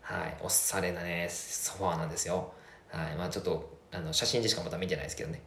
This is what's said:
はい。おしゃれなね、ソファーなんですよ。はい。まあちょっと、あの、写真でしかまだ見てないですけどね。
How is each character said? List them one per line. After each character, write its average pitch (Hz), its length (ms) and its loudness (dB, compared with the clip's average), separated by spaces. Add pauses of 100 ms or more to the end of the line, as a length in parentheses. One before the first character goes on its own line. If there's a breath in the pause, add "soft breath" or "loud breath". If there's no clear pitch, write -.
は 87 220 -2
い。 80 160 -6
お - 80 -2
し - 240 4
ゃ 95 80 4
れ 90 100 2
な 87 100 -4
ね、 87 280 0
ソ - 480 -4
フ 95 60 0
ァ 87 80 4
ー 82 60 2
な 80 60 0
ん 80 60 -2
で 82 80 -4
す 87 100 0
よ。 92 240 0 (360 loud breath)
は 80 220 -2
い。 78 60 -2
ま 87 80 0
あ 87 60 -2
ち - 80 -2
ょ - 40 -2
っ - 20 -8
と、 - 340 0 (120)
あ 95 100 -6
の、 80 120 -4
写 - 140 4
真 120 160 4
で 110 60 4
し 98 60 4
か 87 80 0
ま 82 60 -4
だ 85 80 -4
見 92 100 0
て 90 100 2
な 78 40 -4
い 76 40 -4
で - 60 -6
す - 60 -6
け - 80 -4
ど 78 60 -4
ね。 - 160 -6